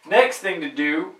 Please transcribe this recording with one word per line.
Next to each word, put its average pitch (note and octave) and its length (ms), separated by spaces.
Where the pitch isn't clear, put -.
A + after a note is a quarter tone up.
Next B3 340
thing F3 200
to C#3+ 100
do D3 500